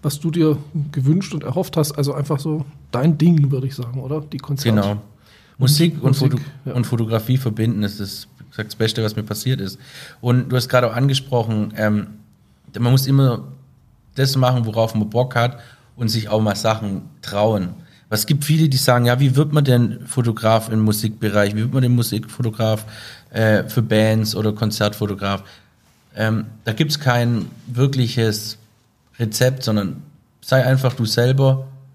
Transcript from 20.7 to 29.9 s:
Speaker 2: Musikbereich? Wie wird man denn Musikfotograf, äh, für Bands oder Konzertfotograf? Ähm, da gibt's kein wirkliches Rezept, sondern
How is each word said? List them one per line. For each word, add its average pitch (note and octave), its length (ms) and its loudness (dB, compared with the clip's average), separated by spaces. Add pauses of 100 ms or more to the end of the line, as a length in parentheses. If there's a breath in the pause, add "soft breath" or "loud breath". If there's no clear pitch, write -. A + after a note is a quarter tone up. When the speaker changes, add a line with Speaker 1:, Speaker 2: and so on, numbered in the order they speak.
Speaker 2:
Musikbereich? G#2+ 720 0
Wie G#2+ 60 -2
wird B2 120 -2
man C3 80 2
denn B2 140 4
Musikfotograf, A2 880 -2 (460 loud breath)
äh, A2 320 2
für - 180 -2
Bands A2 540 2
oder G#2+ 180 0
Konzertfotograf? G2+ 920 -2 (720 loud breath)
Ähm, A2 300 0 (180)
da A2 100 -4
gibt's D3+ 260 -2
kein A#2+ 480 0 (200)
wirkliches A#2+ 920 0 (600)
Rezept, B2+ 440 0
sondern G#2 400 -2 (380)